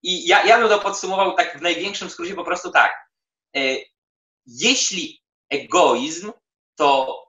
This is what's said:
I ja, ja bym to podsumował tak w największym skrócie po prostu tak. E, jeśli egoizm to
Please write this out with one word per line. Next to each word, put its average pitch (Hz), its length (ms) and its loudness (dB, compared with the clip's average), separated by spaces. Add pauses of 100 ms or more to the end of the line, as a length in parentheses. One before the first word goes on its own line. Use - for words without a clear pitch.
I 175 240 -4
ja, 190 180 6
ja 226 140 6
bym 226 100 2
to 208 120 4
podsumował 190 540 -2
tak 170 240 -2
w 147 40 -12
największym 175 480 -4
skrócie 175 240 -10
po 170 100 -10
prostu 175 260 -6
tak. 117 220 4 (640)
E, 139 40 -2 (880)
jeśli 165 760 -2 (280)
egoizm 147 800 0 (440)
to 139 520 0